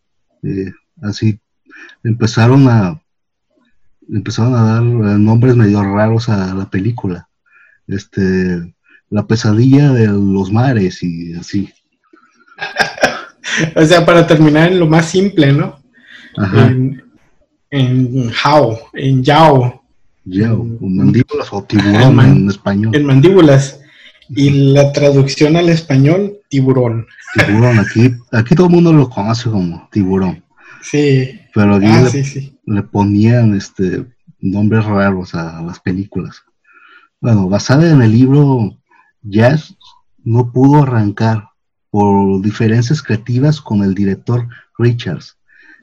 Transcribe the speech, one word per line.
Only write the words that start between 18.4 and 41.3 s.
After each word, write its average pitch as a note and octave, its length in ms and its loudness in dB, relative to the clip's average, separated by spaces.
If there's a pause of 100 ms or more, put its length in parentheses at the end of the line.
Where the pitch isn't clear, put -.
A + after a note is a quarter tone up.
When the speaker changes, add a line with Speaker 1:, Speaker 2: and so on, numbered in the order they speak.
Speaker 2:
en C3+ 300 -2
Yao. C#3+ 600 2 (420)
Speaker 1:
Yao, G2+ 380 -2
Speaker 2:
En A#2 180 -10
Speaker 1:
o G2 60 -10
mandíbulas G#2 640 0
o G2 100 -8
tiburón G#2 400 0
Speaker 2:
en B2 120 6
man-, C3 220 6
Speaker 1:
en G2 140 0
español. G2+ 440 -4
Speaker 2:
en D3 120 0
mandíbulas. C#3+ 720 4 (480)
Y C#3 440 0
la C#3+ 200 2
traducción C#3+ 640 2
al E3+ 140 0
español, E3 680 0 (120)
tiburón. B2+ 560 -2 (400)
Speaker 1:
Tiburón, A2+ 320 2
aquí, A2+ 320 2 (220)
aquí A2+ 220 0
todo F3+ 120 4
el E3+ 80 2
mundo E3+ 180 4
lo C#3+ 160 4
conoce A#2 400 -6
como F2+ 420 -6
tiburón. F#2+ 540 -4 (380)
Speaker 2:
Sí. C#3 580 -2 (140)
Speaker 1:
Pero G2+ 220 2
aquí G2 120 2
Speaker 2:
Ah, A2+ 140 6
Speaker 1:
le, B2 80 2
Speaker 2:
sí, C#3 140 -4
sí. - 420 -14
Speaker 1:
le G2+ 160 -4
ponían, G#2 720 0
este, F#2 500 -6 (360)
nombres G#2 440 -2
raros G2 500 -4
a, E2 260 -10
a - 20 -14
las F2+ 180 -14
películas. F#2 640 -10 (800)
Bueno, G#2+ 280 0
basada E3+ 420 0
en C#3 120 4
el A2 100 4
libro, C3 640 2 (460)
Jazz A#2 520 0 (500)
no A#2+ 280 -2
pudo C#3 300 4
arrancar A2 600 -2 (440)